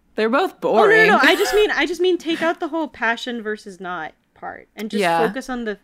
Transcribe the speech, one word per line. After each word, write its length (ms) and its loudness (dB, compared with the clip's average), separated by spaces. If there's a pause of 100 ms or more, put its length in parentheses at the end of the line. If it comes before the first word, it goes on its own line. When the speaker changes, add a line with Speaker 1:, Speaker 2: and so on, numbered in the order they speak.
(160)
Speaker 1:
they're 140 0
both 340 0
Speaker 2:
Oh, 140 0
no, 100 6
no, 0 -
no. 240 6
Speaker 1:
boring. 0 - (100)
Speaker 2:
I 140 6
just 180 -2
mean, 180 4
I 140 -2
just 160 -6
mean 160 2
take 240 -4
out 200 -2
the 80 -6
whole 180 -4
passion 560 -6
versus 380 -10
not 320 -10 (200)
part 420 -16
and 140 -8
just 120 -2
Speaker 1:
Yeah. 260 2
Speaker 2:
focus 220 -8
on 160 -6
the 180 -6